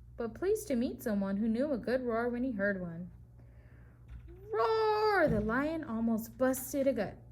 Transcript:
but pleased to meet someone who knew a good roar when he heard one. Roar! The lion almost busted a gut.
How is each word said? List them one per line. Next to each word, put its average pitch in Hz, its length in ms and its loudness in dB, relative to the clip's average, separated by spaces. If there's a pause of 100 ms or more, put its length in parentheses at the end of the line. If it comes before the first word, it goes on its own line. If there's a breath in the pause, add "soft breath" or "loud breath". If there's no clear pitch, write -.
(160)
but 226 180 -4
pleased 403 340 0
to 269 80 2
meet 277 260 -2
someone 196 340 0
who 220 120 0
knew 247 240 2
a 247 60 0
good 254 240 0
roar 233 260 0
when 240 140 -2
he 262 100 -2
heard 196 280 0
one. 175 300 -8 (1400 loud breath)
Roar! 427 760 4
The 220 120 2
lion 285 440 0
almost 226 540 -2
busted 262 480 0
a 277 60 4
gut. 208 260 -2 (140)